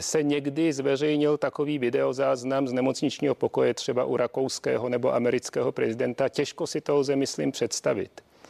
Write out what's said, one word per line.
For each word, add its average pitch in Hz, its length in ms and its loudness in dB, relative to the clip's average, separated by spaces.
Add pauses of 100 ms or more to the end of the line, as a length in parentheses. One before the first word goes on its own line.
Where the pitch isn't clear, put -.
se - 220 0
někdy 143 500 0
zveřejnil 147 680 2
takový 147 400 -2
videozáznam 135 920 0
z 120 40 -4
nemocničního 131 600 0
pokoje 123 400 2
třeba 127 300 -2
u 131 120 0
rakouského 127 720 -2
nebo 123 260 0
amerického 123 580 0
prezidenta. 123 560 0
Těžko - 380 -4
si 151 140 -4
to 147 160 0
lze, 139 200 2
myslím, 139 360 0
představit. - 720 -4 (280)